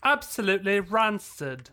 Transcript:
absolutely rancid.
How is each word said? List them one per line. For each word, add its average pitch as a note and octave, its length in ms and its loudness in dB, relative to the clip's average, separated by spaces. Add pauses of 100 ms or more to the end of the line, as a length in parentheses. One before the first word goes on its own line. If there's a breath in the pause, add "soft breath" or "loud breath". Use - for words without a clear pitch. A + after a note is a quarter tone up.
absolutely G3+ 760 2
rancid. F#3+ 920 -2